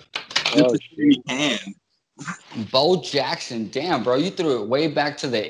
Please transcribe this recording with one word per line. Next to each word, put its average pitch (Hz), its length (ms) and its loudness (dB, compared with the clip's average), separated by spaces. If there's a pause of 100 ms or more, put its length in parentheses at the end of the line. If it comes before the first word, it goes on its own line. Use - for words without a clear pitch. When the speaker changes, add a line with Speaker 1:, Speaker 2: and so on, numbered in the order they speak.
(140)
Speaker 1:
Just - 440 -2
Speaker 2:
Oh, - 160 6
Speaker 1:
to 156 40 2
show - 200 -8
you 147 300 4
can. 131 320 0 (1120)
Speaker 3:
Bo 147 300 4
Jackson, 120 680 -4
damn, 139 340 -2
bro, 123 120 2
you 165 140 0
threw 151 320 0
it 101 60 -6
way 143 200 2
back 147 300 -2
to 151 100 -6
the 117 220 0